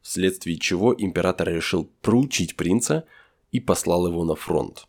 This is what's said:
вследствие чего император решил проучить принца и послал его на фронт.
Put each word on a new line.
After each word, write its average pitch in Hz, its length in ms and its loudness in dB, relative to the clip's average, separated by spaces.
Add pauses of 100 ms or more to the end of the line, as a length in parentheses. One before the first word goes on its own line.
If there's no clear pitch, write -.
вследствие 90 580 -2
чего 95 380 2
император 90 540 0
решил 82 400 -2 (100)
проучить 120 560 2
принца 147 480 0 (480)
и 131 80 0
послал 87 460 2
его 85 180 -2
на 80 100 0
фронт. - 540 -4